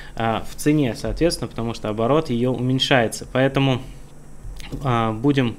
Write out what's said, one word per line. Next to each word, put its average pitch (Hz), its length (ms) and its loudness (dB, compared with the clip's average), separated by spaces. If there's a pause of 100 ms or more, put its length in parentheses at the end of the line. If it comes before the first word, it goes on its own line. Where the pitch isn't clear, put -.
(160)
э, 113 320 0
в - 80 -10
цене, 147 400 2
соответственно, 120 520 0
потому 117 260 -4
что 110 160 -6
оборот 120 400 2
её 120 220 2
уменьшается, 127 800 2
поэтому, 135 500 2 (1040)
э, 117 300 2
будем 127 460 2